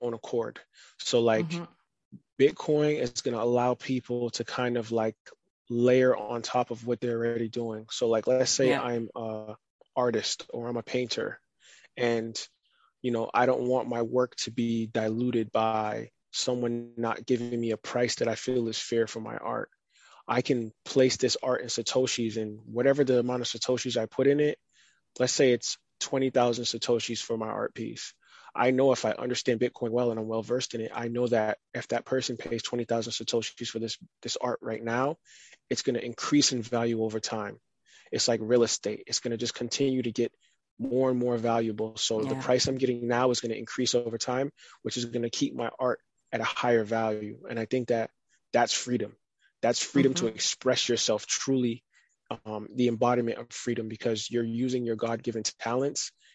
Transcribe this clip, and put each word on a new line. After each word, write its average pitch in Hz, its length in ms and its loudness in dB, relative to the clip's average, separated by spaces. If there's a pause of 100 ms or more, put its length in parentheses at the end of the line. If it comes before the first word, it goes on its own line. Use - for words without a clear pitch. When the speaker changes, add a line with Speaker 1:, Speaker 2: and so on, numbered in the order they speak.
Speaker 1:
own 120 140 -4
accord. 113 440 -4 (400)
So, - 220 2
like, 113 280 4
Speaker 2:
Mm-hmm. 170 160 -6 (760)
Speaker 1:
Bitcoin 151 580 4
is 123 220 -2
gonna 117 240 -2
allow 123 300 4
people 123 560 -4
to - 140 -6
kind 123 340 -2
of, 110 120 -4
like, 110 260 0 (520)
layer 127 480 6
on 113 260 -6
top 123 280 0
of 117 160 -8
what 120 140 -2
they're 120 180 -2
already 117 300 -2
doing. 110 420 -6
So, - 180 0
like, 113 180 2
let's 127 240 4
say 131 200 4
Speaker 2:
Yeah. 135 120 2
Speaker 1:
I'm 120 320 -2
a 110 400 -8 (400)
artist 120 540 0
or 120 180 -6
I'm 120 120 -4
a 113 40 -4
painter, 113 580 -4 (560)
and, 117 380 0 (680)
you 123 100 0
know, 113 200 -2
I 123 140 6
don't 127 220 2
want 123 200 2
my 117 140 0
work 123 360 2
to - 120 -6
be 113 360 0
diluted 113 640 0
by 110 580 0 (220)
someone 120 640 -2
not 117 280 -2
giving 120 360 0
me 117 100 0
a 107 60 0
price 120 400 -2
that 113 100 -2
I 113 80 0
feel 127 320 0
is 110 140 -4
fair 117 260 2
for 113 140 -10
my 110 160 -8
art. 117 340 -6 (560)
I 120 160 2
can 117 300 0 (120)
place 131 320 4
this 123 260 0
art 127 200 0
in 123 60 -10
Satoshis, 117 680 -2
and 110 300 -6
whatever 131 380 4
the 127 160 6
amount 123 220 0
of 117 60 -4
Satoshis 120 480 -2
I 113 100 0
put 135 200 0
in 143 140 6
it, 147 180 2 (600)
let's 127 140 2
say 131 200 6
it's - 260 -2 (220)
twenty 135 300 0
thousand 123 340 2
Satoshis 117 580 0
for 113 160 -4
my 110 100 -4
art 110 240 -4
piece. - 400 -10 (420)
I 127 180 4
know 131 200 6
if - 120 0
I 107 80 2
understand 123 480 -2
Bitcoin 120 300 -2
well 120 200 2
and 113 80 -2
I'm 110 80 -4
well 110 160 -2
versed 123 320 -4
in 117 60 -4
it, 110 120 -6
I 117 160 -6
know 120 200 0
that 110 300 2 (140)
if 120 160 -8
that 117 160 -2
person 127 320 -2
pays - 260 -6
twenty 120 220 -4
thousand 117 280 -2
Satoshis 113 560 -4
for - 100 -6
this, 110 180 -4 (260)
this - 140 -6
art 123 240 -2
right 113 220 -6
now, 123 360 0 (520)
it's 123 120 -2
gonna 120 180 -2
increase - 520 2
in 123 100 -2
value 117 420 0
over 110 160 -2
time. 104 400 -6 (500)
It's 117 180 0
like 117 140 2
real 117 220 4
estate. - 420 -2
It's - 140 -4
gonna 120 180 -4
just 117 160 -4
continue 131 480 0
to 117 100 -2
get 117 200 0 (460)
more 131 320 0
and 127 80 0
more 120 200 0
valuable. 113 580 0
So 110 260 0
the 131 120 -2
Speaker 2:
Yeah. 131 80 -4
Speaker 1:
price 127 260 4
I'm 135 100 -2
getting 120 300 0
now 123 220 4
is 120 100 0
gonna 113 140 -4
increase 117 400 -2
over 117 240 0
time, 131 340 -2 (300)
which 113 160 -4
is 120 80 -4
gonna 117 240 -4
keep - 240 -2
my 120 240 -4
art 123 220 0 (320)
at 117 100 -2
a - 20 -2
higher 120 400 2
value. 110 640 -2
And 117 100 -6
I 113 60 -2
think 123 240 0
that 117 220 0 (420)
that's 120 220 4
freedom. 117 420 -2 (440)
That's 120 220 2
freedom 135 320 4
to 127 120 0
Speaker 2:
Mm-hmm. 110 100 -4
Speaker 1:
express - 520 0
yourself 113 380 0
truly, 123 560 0 (480)
um, 107 420 -8
the 123 140 2
embodiment 120 520 2
of 120 120 -14
freedom, 117 380 -4
because 110 420 -4
you're 117 140 0
using 123 420 -2
your 117 80 -2
God-given 113 480 -4
talents - 720 -4 (220)